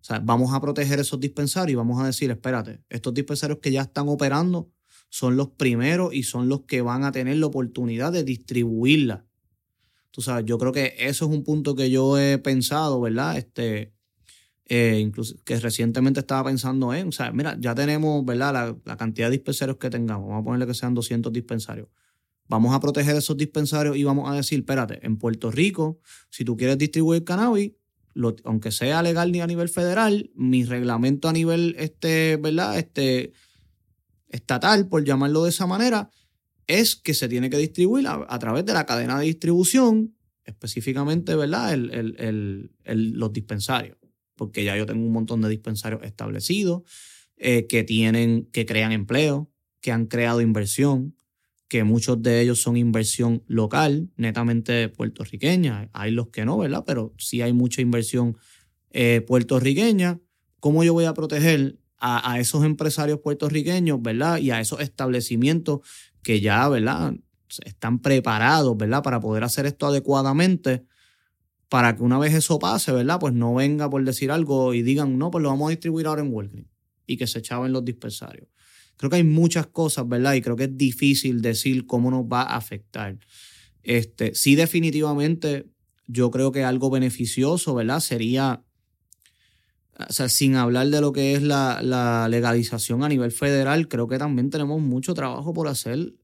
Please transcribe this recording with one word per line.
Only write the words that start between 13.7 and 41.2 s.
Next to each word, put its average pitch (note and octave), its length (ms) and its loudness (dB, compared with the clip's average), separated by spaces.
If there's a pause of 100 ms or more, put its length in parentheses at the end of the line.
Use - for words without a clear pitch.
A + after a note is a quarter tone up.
eh, A#2 340 2
incluso G#2+ 440 -4
que A#2 160 -2
recientemente B2 600 2
estaba C3+ 280 -2
pensando C3 460 0
en, F3+ 140 -4
o D#3+ 40 -6
sea, A#2+ 200 -6
mira, D3 280 -2
ya A#2+ 140 -2
tenemos, D3 500 0
¿verdad? B2+ 280 0
La, A#2 320 -4
la A2+ 120 -12
cantidad A2+ 300 -2
de A#2+ 60 2
dispensarios C3+ 440 -4
que C3 140 -6
tengamos, A2 380 -4
vamos G#2+ 140 -4
a - 20 -4
ponerle B2 220 -2
que B2 80 -4
sean B2 200 -2
doscientos A#2 380 -2
dispensarios. A2 560 -8 (600)
Vamos A#2 260 4
a C3+ 60 2
proteger C#3+ 340 2
esos D3 220 0
dispensarios D3 600 0
y C#3+ 60 0
vamos C#3 260 0
a C#3 60 -2
decir, C#3+ 260 -2
Espérate, B2+ 460 -4
en A2 120 0
Puerto A2+ 340 -2
Rico, D#3+ 480 0 (300)
si - 140 -8
tú A#2 120 -2
quieres B2+ 220 2
distribuir D#3+ 440 2
cannabis, G3+ 480 0 (420)
lo, A#2 300 -2
aunque A2 300 -2
sea D3 320 0
legal E3+ 260 2
ni F3 100 0
a E3+ 60 -2
nivel E3+ 220 -2
federal, G3+ 680 0
mi B2+ 300 2
reglamento B2 640 0
a D#3+ 40 2
nivel, E3 460 2
este, D#3+ 600 0
¿verdad? E3 380 0
Este, C3+ 560 -2 (960)
estatal, F#3 600 0
por E3 160 0
llamarlo C#3 400 2
de F3 60 2
esa F3+ 180 -2
manera, G#3 420 0 (560)
es G#3+ 300 2
que - 180 -4
se C3 140 -2
tiene B2 220 -2
que C#3+ 60 -2
distribuir F3+ 520 2
a, - 200 -6
a A#2+ 120 -6
través A#2+ 240 -2
de G#3+ 80 -4
la E3 120 0
cadena B2 360 -2
de D3 60 0
distribución, G3+ 880 2 (280)
específicamente, C#3+ 920 -4